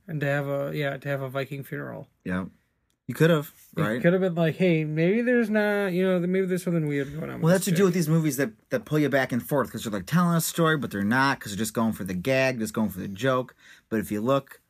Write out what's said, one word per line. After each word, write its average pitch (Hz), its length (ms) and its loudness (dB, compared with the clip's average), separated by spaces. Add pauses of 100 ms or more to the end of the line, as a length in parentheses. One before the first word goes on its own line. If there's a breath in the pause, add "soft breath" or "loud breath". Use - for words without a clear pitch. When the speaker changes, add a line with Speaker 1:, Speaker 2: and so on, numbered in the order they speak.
Speaker 1:
And 151 140 -6
to 143 60 -2
have 139 200 -2
a, 139 280 -4
yeah, 143 220 -4
to 143 120 -10
have 139 120 -4
a 135 80 -6
Viking 135 340 -6
funeral. 131 440 -12 (160)
Speaker 2:
Yeah. 90 220 -4 (600)
You 120 60 -6
could 156 160 4
have, 151 220 2 (260)
Speaker 1:
You - 60 0
Speaker 2:
right? 117 180 -2
Speaker 1:
could 175 120 4
have 185 80 2
been 185 120 0
like, 165 220 2
"Hey, 165 280 2
maybe 165 380 2
there's 240 280 2
not, 208 440 0
you 180 100 2
know, 185 180 2
maybe 185 260 0
there's 180 160 -2
something 170 240 0
weird 143 260 -2
going 151 160 -8
on 131 60 -10
with 120 80 -8
Speaker 2:
Well, 165 100 6
that's 190 120 2
Speaker 1:
this 190 80 2
Speaker 2:
what - 0 -
you 160 40 2
do 190 40 4
Speaker 1:
chick." 202 40 6
Speaker 2:
with 180 80 4
these 170 160 0
movies 156 280 2
that, 131 140 0 (200)
that 123 140 -2
pull 151 120 0
you 147 120 2
back 131 220 0
and 120 160 -2
forth 135 240 0
'cause 107 120 -8
they're, 110 100 -6
like, 92 140 -6
telling 170 280 2
a 165 60 2
story, 160 360 2
but 110 120 -4
they're 101 140 -2
not 135 360 2
'cause - 120 -10
they're 98 60 -8
just 110 180 -4
going 113 180 0
for 101 100 -8
the 95 120 -6
gag, 131 420 0
just 110 160 -4
going 110 160 0
for 92 100 -10
the 98 80 -8
joke. 123 460 -2 (360 loud breath)
But 110 100 -2
if 92 120 -4
you 104 100 -2
look, 135 380 -2 (100)